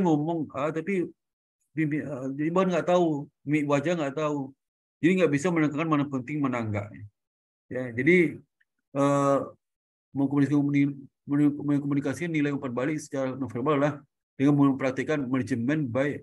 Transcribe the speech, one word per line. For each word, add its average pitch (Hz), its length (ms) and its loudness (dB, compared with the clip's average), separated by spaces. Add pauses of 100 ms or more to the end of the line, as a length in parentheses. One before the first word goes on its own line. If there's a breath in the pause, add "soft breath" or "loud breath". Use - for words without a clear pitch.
ngomong, 156 480 0
"Ah, 139 160 -4
tapi 160 400 -4 (640)
pimpi-, 151 320 -2
ah, 131 320 -8
jadi 151 160 -2
bahan 185 240 2
nggak 156 160 -2
tahu, 160 400 2 (160)
mimik 147 240 2
wajah 143 240 2
nggak 139 240 -4
tahu." 147 320 -4 (480)
Jadi 170 120 4 (120)
nggak 143 80 4
bisa 143 160 0
menentukan 156 400 2
mana 147 240 2
penting, 139 320 -4
mana 123 160 -2
enggak. 104 320 -4 (800)
Ya, 127 240 -6
jadi, 160 400 4 (640)
eh, 139 380 4 (720)
mengkomunikasi-, 143 800 2 (640)
mengkomunikasikan 143 800 -2
nilai 143 160 0
umpan 131 240 -6
balik 147 240 -2
secara 135 320 -4
non 131 160 -6
verbal 139 320 0
adalah 147 160 0 (420)
dengan 143 160 4
mempraktikkan 135 720 2
manajemen 127 640 -2
by 131 340 -2